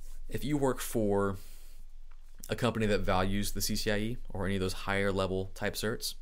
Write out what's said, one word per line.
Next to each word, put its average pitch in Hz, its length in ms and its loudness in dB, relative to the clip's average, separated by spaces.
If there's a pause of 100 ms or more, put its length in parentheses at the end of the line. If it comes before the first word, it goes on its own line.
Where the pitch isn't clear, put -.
(280)
if - 160 -2
you 147 120 0
work 131 240 2
for 101 560 2 (1120)
a 110 80 -2
company 110 300 2
that 101 160 4
values 98 500 4
the 104 80 0
C 104 160 0
C 107 160 2
I 101 60 2
E 110 180 0 (160)
or 98 140 -2
any 98 100 2
of 95 40 0
those 92 120 2
higher 98 400 2
level 95 420 0
type 101 200 -2
certs, - 480 -4